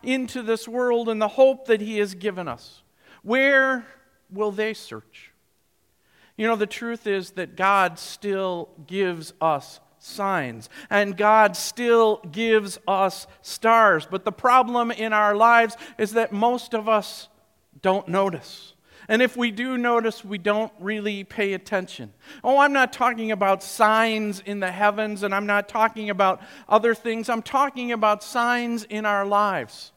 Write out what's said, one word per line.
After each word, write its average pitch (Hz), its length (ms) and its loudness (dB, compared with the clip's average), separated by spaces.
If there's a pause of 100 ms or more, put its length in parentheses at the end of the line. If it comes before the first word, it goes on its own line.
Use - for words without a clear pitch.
into 254 400 -4
this 220 240 -4
world 240 420 -2
and 220 120 -2
the 214 80 0
hope 269 380 4
that 220 140 2
he 214 180 -6
has 202 160 -2
given 180 340 -6
us. - 340 -14 (400)
Where 262 640 2 (440)
will 208 200 -4
they 214 240 -4
search? - 580 -18 (1040)
You 214 100 -2
know, 226 100 2
the 208 100 -2
truth 233 400 -8
is 196 260 -4
that - 240 -10
God 185 420 2
still 190 720 -6 (180)
gives 180 540 -4
us 156 400 -2 (180)
signs, 147 720 -6 (220)
and 202 260 0
God 208 400 4
still 226 640 2 (100)
gives 214 560 0
us 190 400 0 (140)
stars. 220 680 4
But 190 160 -6
the 214 60 -4
problem 240 580 2
in 220 240 -4
our 208 200 4
lives 226 400 6 (220)
is 208 160 -4
that 226 200 0
most 240 420 -2
of 214 120 -4
us 214 420 -2 (520)
don't 190 280 0
notice. 180 680 -4 (340)
And 220 140 2
if 247 160 0
we 240 120 0
do 247 280 -6
notice, 233 440 0
we 202 140 -10
don't 208 420 -2
really 202 460 -6
pay 196 300 -4
attention. 180 580 -8 (300)
Oh, 262 160 2
I'm 277 160 4
not 262 180 2
talking 226 400 -2
about 196 300 0
signs 214 840 0
in 202 160 -6
the 185 100 -4
heavens, 208 520 -2
and 196 120 -2
I'm 202 120 -2
not 208 200 0
talking 220 440 0
about 190 320 0 (260)
other 226 260 4
things. 226 360 -6
I'm 226 120 -4
talking 269 480 -2
about 214 320 0
signs 240 600 -2
in 214 220 -4
our 202 180 0
lives. 196 720 -2